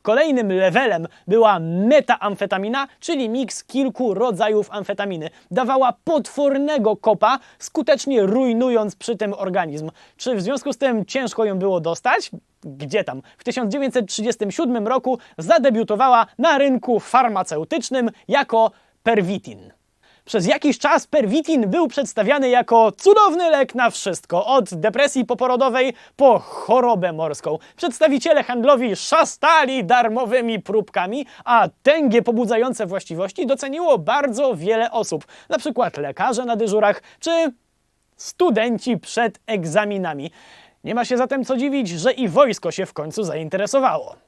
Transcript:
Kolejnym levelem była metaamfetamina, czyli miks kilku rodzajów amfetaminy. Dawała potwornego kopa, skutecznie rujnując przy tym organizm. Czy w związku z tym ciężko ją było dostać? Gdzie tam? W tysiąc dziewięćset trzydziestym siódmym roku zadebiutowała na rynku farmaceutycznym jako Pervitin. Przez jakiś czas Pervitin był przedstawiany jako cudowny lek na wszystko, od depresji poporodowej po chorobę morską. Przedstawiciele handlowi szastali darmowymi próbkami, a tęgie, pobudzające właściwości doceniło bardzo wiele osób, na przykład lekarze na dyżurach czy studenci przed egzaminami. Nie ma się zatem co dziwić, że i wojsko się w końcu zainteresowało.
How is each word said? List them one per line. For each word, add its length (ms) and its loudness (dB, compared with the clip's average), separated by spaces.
Kolejnym 500 0
levelem 560 0
była 320 4
metaamfetamina, 1300 0
czyli 300 -4
miks 340 -6
kilku 500 -2
rodzajów 580 0
amfetaminy. 580 -6
Dawała 420 2
potwornego 920 0
kopa, 420 2
skutecznie 640 0
rujnując 720 0
przy 200 -6
tym 180 -4
organizm. 580 -6
Czy 180 -4
w 60 -4
związku 320 -4
z 40 -8
tym 280 -2
ciężko 400 -4
ją 140 -4
było 200 0
dostać? 520 -2
Gdzie 400 -6
tam? 180 -10
W 60 -20
tysiąc 300 -4
dziewięćset 340 -2
trzydziestym 440 -4
siódmym 360 -2
roku 300 -2
zadebiutowała 880 4
na 200 2
rynku 420 2
farmaceutycznym 1120 -2
jako 440 2
Pervitin. 680 -2
Przez 220 -2
jakiś 320 0
czas 280 0
Pervitin 640 0
był 180 0
przedstawiany 640 -2
jako 420 4
cudowny 580 4
lek 260 2
na 140 2
wszystko, 560 -4
od 280 0
depresji 520 0
poporodowej 680 0
po 240 6
chorobę 760 0
morską. 440 -4
Przedstawiciele 680 0
handlowi 520 2
szastali 880 2
darmowymi 760 0
próbkami, 640 -4
a 220 4
tęgie, 380 4
pobudzające 640 0
właściwości 600 -6
doceniło 520 0
bardzo 580 0
wiele 360 -2
osób, 340 -6
na 80 -2
przykład 400 -4
lekarze 480 -4
na 100 -2
dyżurach 460 0
czy 340 0
studenci 800 0
przed 500 -4
egzaminami. 840 -4
Nie 120 -6
ma 100 -2
się 120 -2
zatem 280 -2
co 120 -2
dziwić, 320 -2
że 220 0
i 160 -2
wojsko 440 2
się 140 -4
w 80 -20
końcu 300 -6
zainteresowało. 920 -2